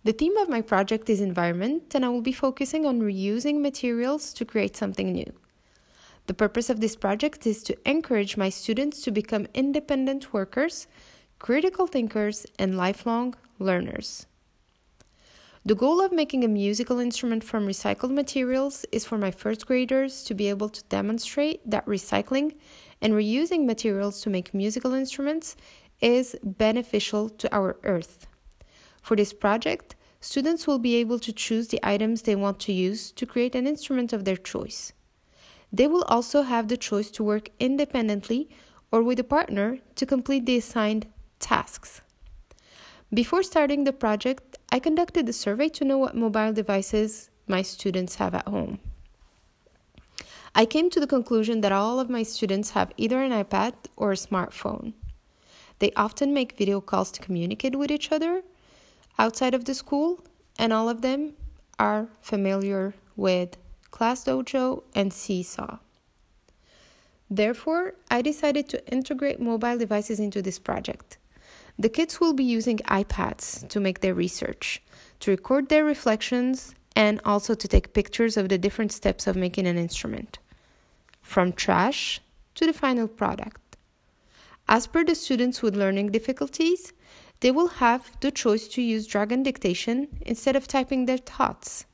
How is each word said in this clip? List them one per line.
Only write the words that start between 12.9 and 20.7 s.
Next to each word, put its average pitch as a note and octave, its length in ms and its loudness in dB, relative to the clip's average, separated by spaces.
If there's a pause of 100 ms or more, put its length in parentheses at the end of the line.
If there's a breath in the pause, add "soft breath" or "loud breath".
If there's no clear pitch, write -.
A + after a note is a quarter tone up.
learners. - 680 -4 (1400 soft breath)
The G#3 120 4
goal D4+ 260 4
of F#4+ 100 2
making D4 320 2
a A3+ 40 4
musical G#3+ 500 0
instrument A#3 460 -2
from G#3 240 -2
recycled G3+ 440 -2
materials C4+ 800 -2
is A3 140 -4
for A3+ 140 -4
my G3 100 0
first G#3+ 380 -6
graders C4 560 0
to A3+ 100 -6
be G3+ 160 0
able G#3 200 -2
to - 160 -14